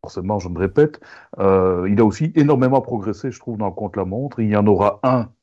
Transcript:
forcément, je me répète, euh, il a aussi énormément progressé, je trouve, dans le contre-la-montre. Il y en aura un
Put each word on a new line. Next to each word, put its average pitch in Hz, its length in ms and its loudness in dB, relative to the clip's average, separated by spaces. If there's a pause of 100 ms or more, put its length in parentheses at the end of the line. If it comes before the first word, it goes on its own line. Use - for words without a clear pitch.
forcément, 101 360 -6
je 90 100 -8
me 85 100 -8
répète, 147 420 2 (400)
euh, 92 500 2
il 101 80 2
a 117 60 6
aussi 156 320 0
énormément 135 440 2
progressé, 117 520 -8
je - 80 -18
trouve, 113 180 -10
dans 107 80 -4
le 92 60 -6
contre-la-montre. 104 640 -6
Il 110 100 0
y 104 60 0
en 104 140 4
aura 101 340 2
un 127 280 0 (120)